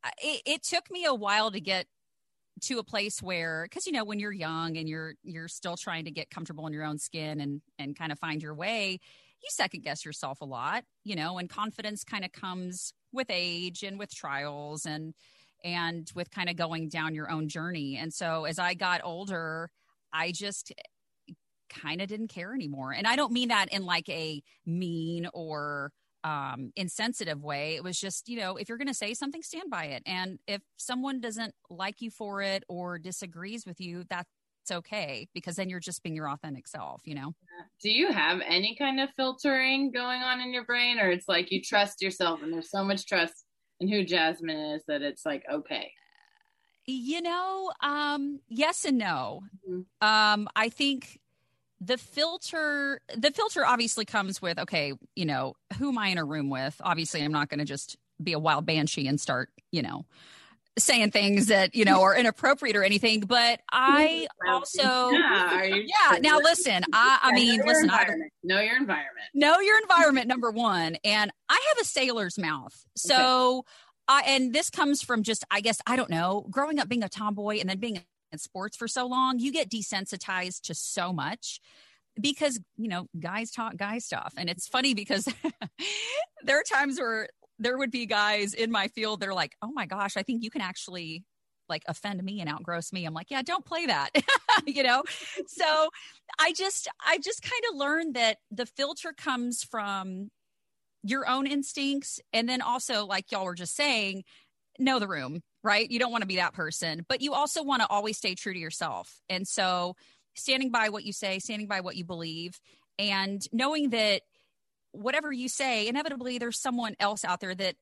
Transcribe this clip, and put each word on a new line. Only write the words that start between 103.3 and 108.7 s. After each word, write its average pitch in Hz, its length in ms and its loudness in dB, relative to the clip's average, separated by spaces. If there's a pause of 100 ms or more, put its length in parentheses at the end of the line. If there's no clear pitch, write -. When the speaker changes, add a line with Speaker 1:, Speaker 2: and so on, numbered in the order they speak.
Speaker 1:
y'all 196 140 -2
were 180 100 -6
just 175 220 -8
saying, 208 480 0 (540)
know 262 200 2
the 208 100 -2
room, 151 340 -6 (200)
right? 208 280 2
You 240 80 -2
don't 240 140 0
wanna 220 140 -2
be 190 100 -4
that 180 180 0
person, 165 540 -6
but 262 120 -2
you 277 140 -4
also 294 280 0
wanna 269 280 2
always 208 260 0
stay 185 180 -4
true 190 200 -8
to 180 40 -8
yourself. 160 720 -8